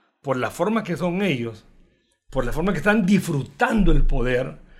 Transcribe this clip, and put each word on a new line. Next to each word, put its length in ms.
por 140
la 140
forma 340
que 140
son 240
ellos, 440
por 140
la 80
forma 220
que 60
están 260
disfrutando 840
el 120
poder, 540